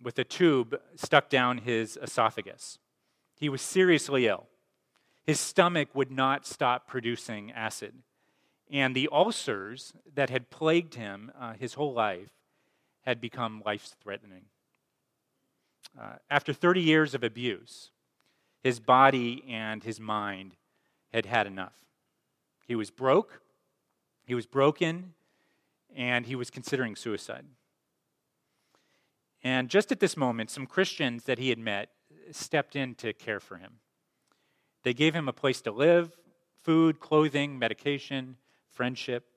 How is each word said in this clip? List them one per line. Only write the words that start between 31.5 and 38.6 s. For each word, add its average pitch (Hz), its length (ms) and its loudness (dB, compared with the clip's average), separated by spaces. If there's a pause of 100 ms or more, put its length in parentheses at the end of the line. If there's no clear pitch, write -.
met 107 300 -6 (420)
stepped - 460 -4
in 131 180 -6
to 110 180 -6
care 101 280 -8
for - 160 -18
him. 104 240 -20 (1040)
They 123 100 0
gave 151 200 2
him 160 140 -4
a 120 40 -4
place - 300 -2
to 107 100 -6
live, 165 440 4 (460)
food, 160 380 4
clothing, 147 580 2
medication, 131 800 -4 (340)